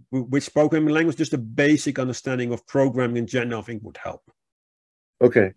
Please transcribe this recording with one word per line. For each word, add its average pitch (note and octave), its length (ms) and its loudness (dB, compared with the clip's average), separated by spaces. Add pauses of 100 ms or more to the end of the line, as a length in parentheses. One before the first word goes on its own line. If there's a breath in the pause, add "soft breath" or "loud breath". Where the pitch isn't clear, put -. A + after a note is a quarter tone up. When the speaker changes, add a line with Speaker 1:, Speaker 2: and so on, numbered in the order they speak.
(100)
Speaker 1:
wh-, B2+ 220 -4
which C#3 200 -2
programming D3+ 420 2
language, D#3+ 220 0
just D#3 180 -2
a C#3 40 -2
basic C#3 600 0
understanding B2+ 540 -4
of A#2 140 -8
programming B2 560 0
in A2+ 40 -4
general, A#2+ 340 -4
I G2+ 40 -12
think A2 200 -12
would - 140 -18 (100)
help. - 140 -12 (1000)
Speaker 2:
Okay, A#2+ 360 6